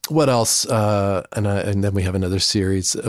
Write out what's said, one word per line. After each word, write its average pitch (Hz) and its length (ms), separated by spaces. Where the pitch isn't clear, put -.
what 151 200
else? 120 380
Uh, 104 560
and, 104 140
uh, 101 180
and 98 180
then 98 120
we 98 80
have 92 120
another 95 240
series. 95 560